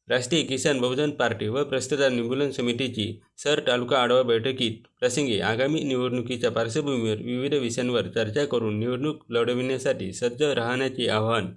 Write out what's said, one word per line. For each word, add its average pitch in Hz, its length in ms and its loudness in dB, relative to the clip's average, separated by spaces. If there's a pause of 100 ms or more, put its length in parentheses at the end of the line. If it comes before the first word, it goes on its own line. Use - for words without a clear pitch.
(100)
राष्ट्रीय 127 320 0
किसान 135 380 0
बहुजन 127 300 0
पार्टी 113 380 -2
व 135 160 0
भ्रष्टाचार 135 440 0
निर्मूलन 127 420 0
समितीची 120 720 -4 (180)
शहर 151 200 0
तालुका 123 400 2
आढावा 123 240 6
बैठकीत 117 640 0 (140)
प्रसंगी 123 400 0
आगामी 123 420 0
निवडणुकीच्या 123 680 -2
पार्श्वभूमीवर 117 680 0
विविध 123 380 -2
विषयांवर 123 460 0
चर्चा 107 440 -2
करून 113 340 0
निवडणूक 123 380 -2 (140)
लढविण्यासाठी 123 800 0
सज्ज 123 300 -2
राहण्याचे 123 680 0
आवाहन 107 360 2 (120)